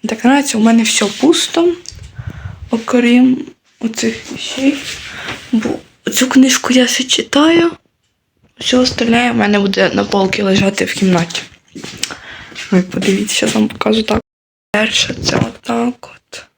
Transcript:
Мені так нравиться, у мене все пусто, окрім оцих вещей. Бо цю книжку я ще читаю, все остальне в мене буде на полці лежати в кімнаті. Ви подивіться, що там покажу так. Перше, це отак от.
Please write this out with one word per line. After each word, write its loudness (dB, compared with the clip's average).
Мені -8
так -6
нравиться, 2
у 0
мене 6
все 0
пусто, 2
окрім 2
оцих -6
вещей. -2
Бо 0
цю 2
книжку 4
я 4
ще -2
читаю, 2
все 0
остальне 2
в -2
мене 2
буде 2
на 0
полці 0
лежати 2
в -6
кімнаті. 0
Ви 4
подивіться, -2
що 0
там 0
покажу 0
так. 0
Перше, 0
це -4
отак -4
от. -20